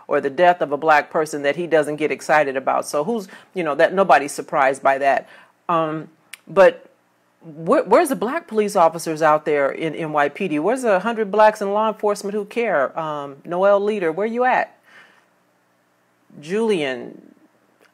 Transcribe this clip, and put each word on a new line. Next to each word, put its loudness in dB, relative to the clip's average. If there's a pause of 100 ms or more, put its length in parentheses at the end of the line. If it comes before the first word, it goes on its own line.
or 0
the -2
death 4
of -4
a -4
black 2
person -4
that 0
he -6
doesn't 2
get -2
excited 0
about. -2
So -4
who's, -6 (240)
you -6
know, -2
that, 4
nobody's 2
surprised -2
by 2
that. 0 (400)
Um, -4 (400)
but 4 (540)
where, -2
where's 4
the -2
black -6
police -2
officers 2
out 4
there 0
in -6
N -6
Y 2
P -6
D? -2
Where's -2
the 0
hundred -4
blacks 4
in -4
law 0
enforcement -4
who -6
care? -2
Um, -10
Noel 2
Leader, -2
where -4
you -2
at? 0 (1700)
Julian, -4 (600)